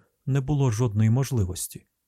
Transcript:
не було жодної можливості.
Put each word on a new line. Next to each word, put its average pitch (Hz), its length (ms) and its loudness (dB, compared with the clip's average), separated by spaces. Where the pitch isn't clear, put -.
не 139 160 0
було 139 300 0
жодної 110 380 2
можливості. 117 760 -2